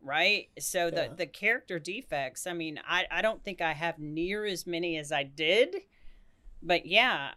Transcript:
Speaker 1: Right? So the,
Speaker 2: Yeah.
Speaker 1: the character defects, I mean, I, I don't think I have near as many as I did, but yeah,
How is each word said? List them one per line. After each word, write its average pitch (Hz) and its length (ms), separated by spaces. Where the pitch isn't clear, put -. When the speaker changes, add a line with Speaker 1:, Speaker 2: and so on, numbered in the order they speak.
Speaker 1:
Right? 165 480
So 175 300
the, 160 160
Speaker 2:
Yeah. - 100
Speaker 1:
the 175 100
character 208 540
defects, 147 640
I 180 60
mean, 160 340
I, 175 240
I 170 100
don't - 220
think 190 180
I 165 120
have 160 260
near 175 480
as 180 200
many 170 300
as 151 140
I 143 140
did, 165 500
but 170 240
yeah, 185 500